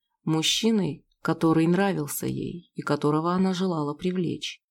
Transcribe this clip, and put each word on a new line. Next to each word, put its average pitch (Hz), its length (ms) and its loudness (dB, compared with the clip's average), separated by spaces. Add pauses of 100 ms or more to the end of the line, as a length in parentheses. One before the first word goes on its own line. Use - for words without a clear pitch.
(240)
Мужчиной, 170 800 0 (180)
который 160 440 4
нравился 175 600 0
ей 135 480 -6
и - 80 -10
которого 156 500 0
она 190 200 2
желала 165 420 -2
привлечь. 175 760 -4